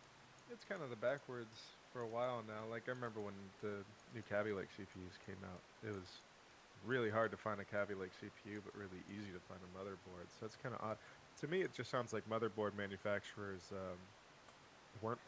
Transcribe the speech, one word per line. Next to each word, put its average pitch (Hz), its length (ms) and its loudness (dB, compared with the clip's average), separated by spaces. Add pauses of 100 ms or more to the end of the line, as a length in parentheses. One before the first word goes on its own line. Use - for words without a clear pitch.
(500)
that's 233 140 -10
kinda 185 260 0
the 117 60 0
backwards 120 760 2 (220)
for 123 80 0
a 117 40 2
while 120 400 4
now. 110 220 -2
Like, 113 200 -2
I - 20 4
remember 120 300 0
when 101 120 0 (300)
the 104 180 2 (340)
new 113 140 -2
Kaby 104 240 6
Lake 92 240 2
C 104 60 -4
P 95 260 -8
Us - 160 -10
came 95 200 -6
out, 90 180 -6 (240)
it 107 80 2
was 92 260 -6 (640)
really 120 240 6
hard 110 220 8
to 101 80 -2
find 104 220 2
a 95 40 -4
Kaby 101 300 4
Lake 95 260 0
C 104 80 -4 (140)
P 104 160 -8
U, 98 40 -4
but 95 140 -8
really 92 320 -4
easy 101 240 -2
to 90 160 -6
find 92 140 -8
a 90 160 -8
motherboard. 92 500 -4 (100)
So 113 60 -4
it's 110 160 -6
kinda 120 220 0
odd. 107 160 2 (420)
To 147 80 2
me, 185 140 8
it 131 100 4
just - 180 -2
sounds 120 220 4
like 107 160 2
motherboard 107 480 4
manufacturers, 101 960 0
um, 92 260 -2 (1000)
weren't 113 280 2